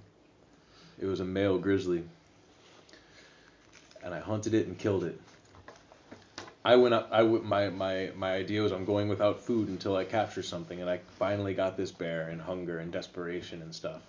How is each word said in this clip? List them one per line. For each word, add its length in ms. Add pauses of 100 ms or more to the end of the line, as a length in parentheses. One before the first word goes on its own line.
(960)
It 80
was 140
a 60
male 340
grizzly. 460 (2000)
And 100
I 60
hunted 340
it 140
and 100
killed 260
it. 160 (1400)
I 120
went 180
up, 180
I 80
w-, 220
my, 280
my, 460
my 180
idea 280
was 100
I'm 140
going 240
without 300
food 300
until 260
I 80
capture 400
something, 380
and 80
I 100 (180)
finally 360
got 240
this 140
bear 380
in 100
hunger 400
and 120
desperation 680
and 120
stuff. 360